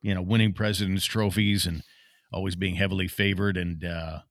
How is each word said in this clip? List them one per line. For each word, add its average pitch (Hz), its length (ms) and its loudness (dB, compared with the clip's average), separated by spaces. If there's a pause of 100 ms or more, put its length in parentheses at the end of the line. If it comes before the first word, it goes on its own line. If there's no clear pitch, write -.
you 98 140 -2
know, 92 60 -2
winning 107 320 4
President's 98 520 0
trophies 104 600 2
and 82 180 -4 (500)
always 92 220 -4
being 92 200 -2
heavily 95 320 0
favored 98 500 2
and, 87 280 -4
uh, 82 340 -6 (120)